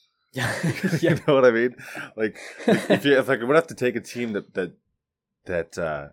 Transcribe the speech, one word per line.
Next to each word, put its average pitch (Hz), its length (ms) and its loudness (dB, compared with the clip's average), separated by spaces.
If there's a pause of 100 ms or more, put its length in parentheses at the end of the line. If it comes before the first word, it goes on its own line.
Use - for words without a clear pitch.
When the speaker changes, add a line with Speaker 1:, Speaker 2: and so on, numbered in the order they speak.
(360)
Speaker 1:
Yeah. 123 260 -4
Speaker 2:
<laughs> 165 400 -2
Speaker 1:
Yeah. 165 120 2
Speaker 2:
You 135 140 -2
know 151 80 4
what 131 100 6
I 123 60 8
mean? 120 240 2 (420)
Like, 107 200 -2 (300)
if, 208 240 2
if 185 140 2
you, 139 120 6
if 131 120 2
I 113 120 0
would 127 140 2
have 165 120 4
to - 80 -16
take 123 200 -2
a 110 60 -6
team 120 320 -8
that, - 200 -8
that 90 200 -6 (720)
that, 87 320 -6
uh, 76 360 -6